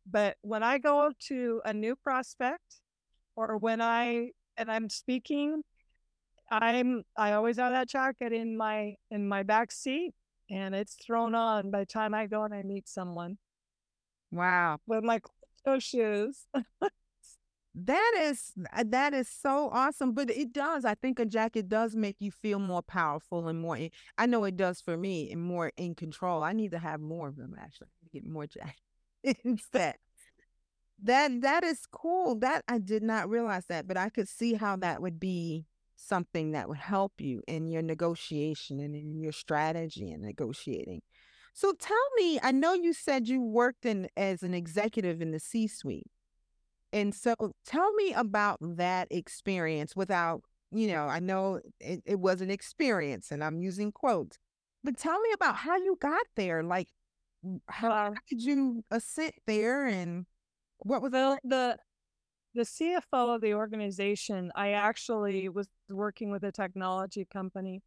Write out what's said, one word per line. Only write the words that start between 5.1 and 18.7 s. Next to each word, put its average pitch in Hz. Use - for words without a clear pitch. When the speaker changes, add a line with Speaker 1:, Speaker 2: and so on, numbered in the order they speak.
Speaker 1:
I'm, 233
I 208
always 220
have 247
that 254
jacket 262
in 226
my, 214
in 208
my 196
back 214
seat, 302
and 190
it's 202
thrown 233
on 214
by 202
the 196
time 214
I 214
go 214
and 208
I 202
meet 196
someone. 175
Speaker 2:
Wow. 175
Speaker 1:
With 220
my 226
closed-toe -
shoes. 220
<laughs> 285
Speaker 2:
That 311
is, 294